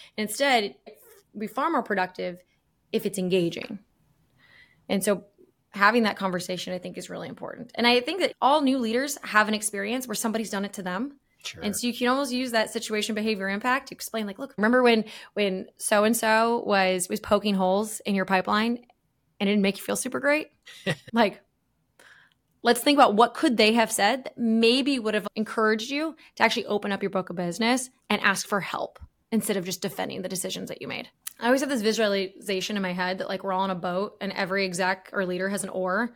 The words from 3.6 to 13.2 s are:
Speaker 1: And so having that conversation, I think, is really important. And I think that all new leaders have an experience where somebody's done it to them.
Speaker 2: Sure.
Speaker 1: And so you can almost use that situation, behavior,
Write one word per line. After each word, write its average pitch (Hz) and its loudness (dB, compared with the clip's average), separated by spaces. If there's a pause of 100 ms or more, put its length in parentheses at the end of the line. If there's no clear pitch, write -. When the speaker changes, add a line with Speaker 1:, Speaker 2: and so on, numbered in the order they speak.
Speaker 1:
And 196 0
so 202 -2 (460)
having 214 4
that 208 0
conversation, 185 -6
I 185 -6
think, 180 -12
is 180 -12
really - -10
important. - -14
And 233 0
I 247 4
think 320 -6
that 311 -2
all 277 4
new 269 2
leaders 247 -2
have 214 2
an 214 0
experience 214 -4
where 233 -6
somebody's 220 -4
done 202 -4
it 202 -8
to 202 -10
them. 190 -6 (240)
Speaker 2:
Sure. - -12
Speaker 1:
And 208 -4
so 240 -4
you 240 0
can 240 0
almost 262 0
use 247 -4
that 220 0
situation, 220 -4
behavior, 208 -2